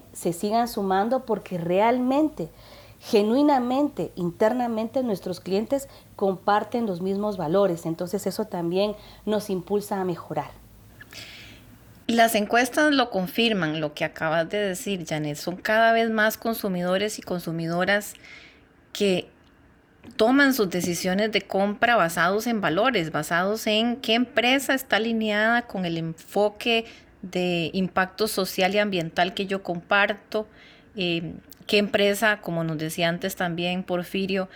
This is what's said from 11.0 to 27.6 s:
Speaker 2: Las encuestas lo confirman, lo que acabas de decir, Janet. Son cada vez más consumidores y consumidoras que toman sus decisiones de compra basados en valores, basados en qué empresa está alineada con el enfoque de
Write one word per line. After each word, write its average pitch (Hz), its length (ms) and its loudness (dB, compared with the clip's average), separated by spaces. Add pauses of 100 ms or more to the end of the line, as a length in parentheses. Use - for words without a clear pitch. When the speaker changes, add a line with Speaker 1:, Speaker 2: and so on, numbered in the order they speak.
Speaker 2:
Las 226 260 4
encuestas 247 600 2
lo 254 160 2
confirman, 185 720 0
lo 147 120 -4
que 160 120 -4
acabas 160 440 -2
de 208 100 -2
decir, 190 460 -4
Janet. 151 300 -4
Son 180 220 -8
cada 226 340 4
vez 226 180 2
más 220 280 2
consumidores 196 840 -2
y - 20 -14
consumidoras 175 920 -2 (800)
que 190 360 0 (840)
toman 262 380 6
sus 208 160 0
decisiones 180 640 0
de 190 80 2
compra 208 560 2
basados 180 500 2
en 220 140 0
valores, 185 500 2
basados 180 560 0
en 233 300 2
qué - 160 0
empresa 247 600 2
está 269 220 -2
alineada 220 680 2
con 190 220 -6
el 165 120 -2
enfoque 208 880 -2 (360)
de 180 520 -2